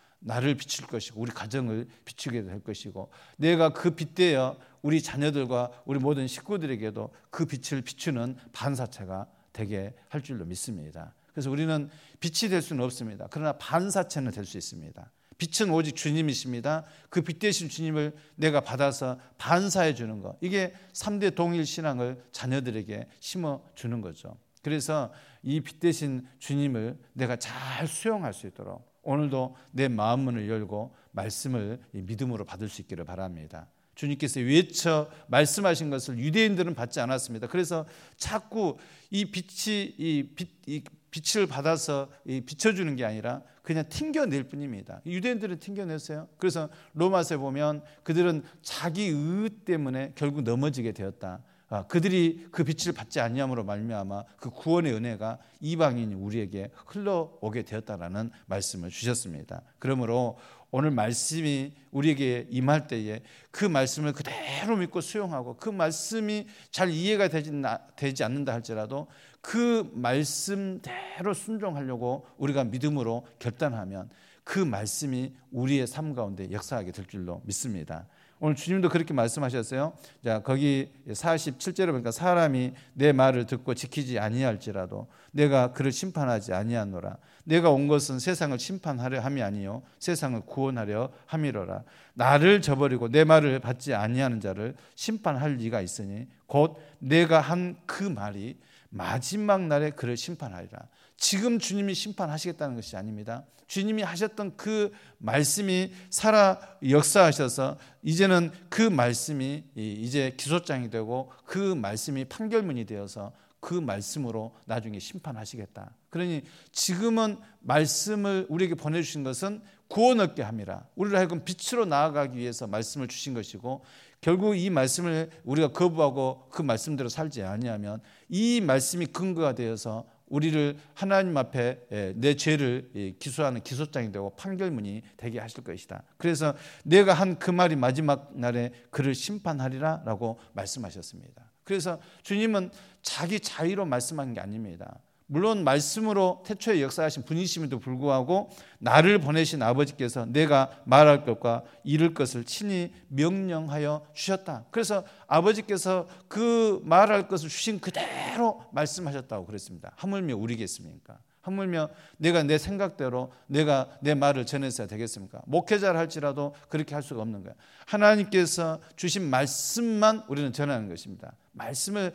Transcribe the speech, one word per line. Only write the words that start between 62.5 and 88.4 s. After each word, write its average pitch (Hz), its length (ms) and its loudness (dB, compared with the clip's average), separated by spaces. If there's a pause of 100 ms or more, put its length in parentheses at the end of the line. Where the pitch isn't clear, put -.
임할 139 360 2
때에 107 360 -6 (280)
그 - 140 -2
말씀을 147 480 2
그대로 160 640 -4
믿고 180 240 -2
수용하고 151 560 -6
그 - 120 -8
말씀이 208 800 -2 (240)
잘 180 200 0
이해가 190 380 2
되지, 156 220 -2 (460)
되지 135 260 -2
않는다 131 300 -2
할지라도 113 560 -6 (320)
그 233 540 2
말씀대로 180 1400 -2
순종하려고 139 920 -4 (100)
우리가 139 280 2
믿음으로 123 640 -2 (120)
결단하면 110 720 -4 (340)
그 - 140 -2
말씀이 127 760 -2 (160)
우리의 131 360 2
삶 151 280 -6
가운데 98 380 -6
역사하게 101 400 -6
될 98 140 -12
줄로 90 380 -10
믿습니다. 92 640 -8 (320)
오늘 151 160 2
주님도 180 360 2
그렇게 160 240 0
말씀하셨어요. 131 800 0 (280)
자, 110 200 0
거기 139 480 2 (200)
사십칠 160 640 -2
절에 185 160 2
보니까 117 200 -2
"사람이 147 640 2 (180)
내 143 200 8
말을 131 340 6
듣고 - 260 -4
지키지 127 460 -4
아니할지라도 107 920 -2 (220)
내가 139 420 4
그를 135 180 0
심판하지 127 640 -2
아니하노라. 101 640 -4 (280)
내가 165 260 6
온 139 180 4
것은 143 300 2
세상을 151 400 -2